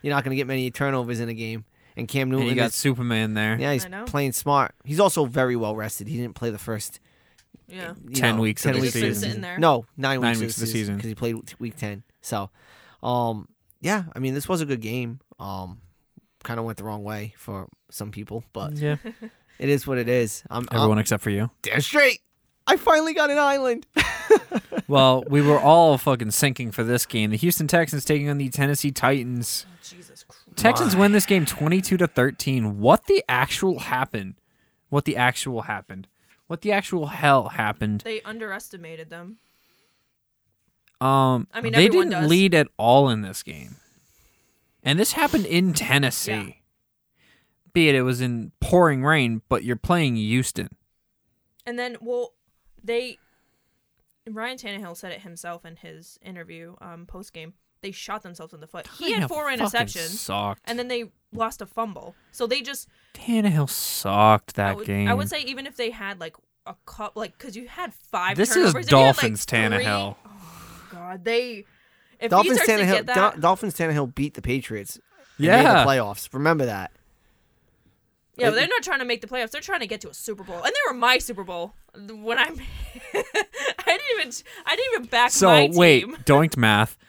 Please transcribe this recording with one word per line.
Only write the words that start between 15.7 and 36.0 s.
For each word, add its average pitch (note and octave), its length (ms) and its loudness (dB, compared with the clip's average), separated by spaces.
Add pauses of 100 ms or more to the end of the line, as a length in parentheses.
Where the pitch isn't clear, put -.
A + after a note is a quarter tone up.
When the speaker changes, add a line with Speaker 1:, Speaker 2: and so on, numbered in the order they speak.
Speaker 1:
kinda A#2 180 -6
went A2+ 140 -8
the G2+ 80 -14
wrong G#2 180 -10
way G#2 340 -10
for G2 300 -12 (240)
some G#2 200 -12
people, G#2 420 -12
but D3 240 -10
Speaker 2:
Yeah. D3 180 -2 (320)
Speaker 1:
<laughs> - 320 -20
it C3+ 100 -4
is C#3 160 0
what C3+ 120 -4
it A#2+ 120 -4
is. B2 400 -2
I'm, A#2+ 220 -8
Speaker 2:
Everyone A2 260 4
Speaker 1:
I'm G#2+ 40 2
Speaker 2:
except G#2 220 -4
for A2 60 -4
you. G#2 220 -2 (100)
Speaker 1:
Damn A#2 200 -2
straight. C4+ 400 2 (460)
I F#4+ 100 4
finally D#4+ 360 2
got D4+ 160 0
an C#4+ 80 0
island. C#4 480 0 (100)
<laughs> - 20 -2 (920)
Speaker 2:
Well, C3 400 6
we C#3+ 160 4
were D3 160 6
all D#3 400 8
fucking A#2+ 320 0
sinking B2 400 -2
for A#2 120 -4
this A#2 220 0
game. G#2+ 240 0
The G#2+ 80 0
Houston D#3+ 300 0
Texans D3+ 380 0
taking D3 220 0
on C#3+ 120 -2
the C3+ 100 -4
Tennessee C#3+ 420 -2
Titans. B2 760 -2
Speaker 3:
Oh, - 60 -20 (120)
Jesus - 360 -20
Christ. - 340 -20
Speaker 2:
Texans A#3 380 2
Speaker 1:
Why? F#3 60 6
Speaker 2:
win G3+ 100 6
this G#3 160 4
game F#3 180 4
twenty-two F3+ 520 0
to F3 100 2
thirteen. B2 720 -2
What C3 260 6
the G4 240 2
actual C3+ 500 0
happened? A#2 540 -4 (560)
What C#3+ 160 0
the D3 100 -2
actual B2 480 0
happened? F#2+ 440 -12 (400)